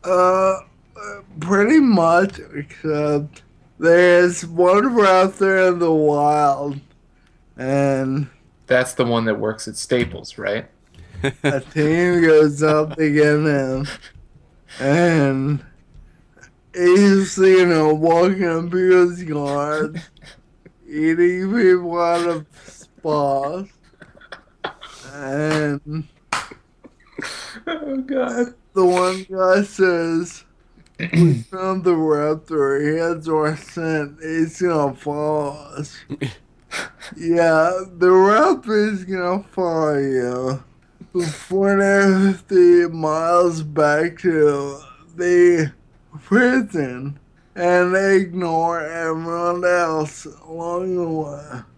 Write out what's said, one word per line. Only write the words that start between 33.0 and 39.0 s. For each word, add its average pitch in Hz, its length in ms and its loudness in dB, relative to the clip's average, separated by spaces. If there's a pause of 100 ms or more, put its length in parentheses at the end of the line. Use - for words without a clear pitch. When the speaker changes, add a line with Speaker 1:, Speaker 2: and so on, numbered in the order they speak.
Speaker 1:
our 156 280 -2
scent. 156 640 -8
He's 160 380 -4
gonna 156 340 0
follow 151 560 -6 (260)
us." 147 200 -14 (140)
Speaker 2:
<laughs> 143 80 -14 (1000)
Speaker 1:
Yeah, 165 540 2 (280)
the 180 100 4
raptor 214 840 4
is 185 120 -8